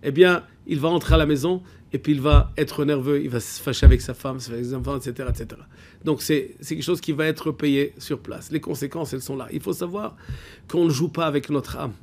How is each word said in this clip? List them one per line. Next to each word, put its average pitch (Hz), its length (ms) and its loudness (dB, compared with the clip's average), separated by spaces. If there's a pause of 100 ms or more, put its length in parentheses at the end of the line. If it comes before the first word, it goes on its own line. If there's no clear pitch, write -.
eh 151 80 -2
bien, 175 340 6 (220)
il 160 120 -2
va 147 100 0
entrer 165 260 4
à 160 40 8
la 156 80 4
maison 156 360 0 (300)
et 139 60 -4
puis 147 140 0
il 143 100 2
va 147 340 6
être 147 300 -2
nerveux, 143 360 0
il - 60 -4
va 120 120 -2
se - 200 -12
fâcher - 240 -2
avec 123 160 10
sa - 140 -8
femme, 131 240 -8 (100)
avec 117 160 -6
ses 123 100 -6
enfants, 131 220 -6
et 127 40 -6
cetera, 127 300 -6
et 120 40 0
cetera. - 320 -12 (360)
Donc 156 200 -2
c'est, 147 380 -2
c'est 160 160 -8
quelque 147 80 -6
chose 160 180 -2
qui 160 100 -4
va 151 140 0
être 156 240 -2
payé 143 480 0
sur 127 220 -8
place. - 300 -14
Les 151 100 -4
conséquences, 143 520 -6
elles 135 80 -6
sont 135 160 -10
là. 123 160 -10
Il 151 80 -6
faut 190 140 -4
savoir 185 420 -8 (500)
qu'on 170 200 2
ne 165 40 4
joue 151 180 0
pas 165 180 -2
avec 147 240 0
notre 139 260 -4
âme. 127 160 -6 (100)